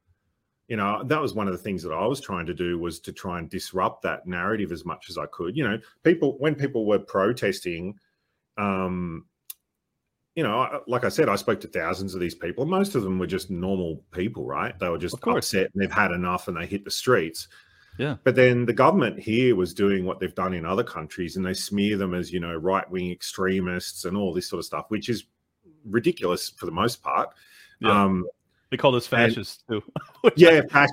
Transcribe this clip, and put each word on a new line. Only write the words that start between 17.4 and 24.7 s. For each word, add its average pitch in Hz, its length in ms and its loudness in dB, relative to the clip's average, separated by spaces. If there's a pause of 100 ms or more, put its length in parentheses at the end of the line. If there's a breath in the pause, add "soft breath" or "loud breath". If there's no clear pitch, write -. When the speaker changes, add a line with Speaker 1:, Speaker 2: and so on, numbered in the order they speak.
Speaker 2:
Yeah. 131 280 -4
Speaker 1:
But 127 100 4
then 123 300 6
the 117 80 2
government 131 460 4
here 117 360 4
was 90 180 0
doing 101 300 2
what 90 160 -4
they've 90 160 -6
done 92 180 -2
in 82 120 -6
other 98 180 0
countries, 85 540 -8
and 95 80 -2
they 92 80 -2
smear 101 420 0
them 95 180 -2
as, 87 200 -4
you 90 80 -4
know, 85 120 -8
right-wing 90 560 -2
extremists 90 920 -4
and 92 140 -4
all 95 160 -2
this 87 160 -4
sort 90 100 -6
of 78 60 -10
stuff, 76 240 -8